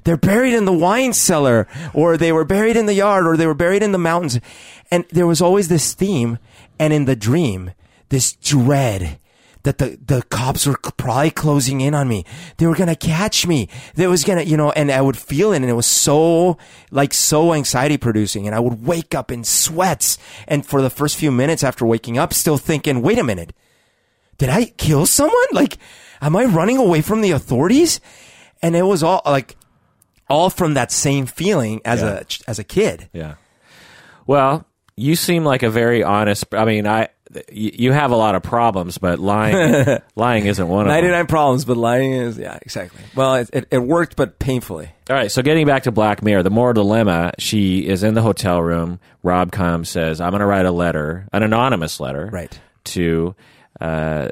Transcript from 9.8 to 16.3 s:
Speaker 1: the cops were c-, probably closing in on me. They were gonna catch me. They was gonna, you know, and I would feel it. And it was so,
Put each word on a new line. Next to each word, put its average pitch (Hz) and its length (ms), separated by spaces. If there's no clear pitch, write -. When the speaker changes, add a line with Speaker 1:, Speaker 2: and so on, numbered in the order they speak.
Speaker 1:
the 123 180
cops 135 440
were 139 180
c-, - 120
probably 123 340
closing 139 500
in 143 140
on 143 120
me. 107 180
They 165 100
were 160 80
gonna 170 180
catch 175 540
me. 135 200
They 175 100
was 180 160
gonna, 175 200
you 151 140
know, 151 160
and 143 200
I 131 80
would 135 160
feel 196 360
it. 175 40
And 131 140
it - 20
was 117 140
so, 165 720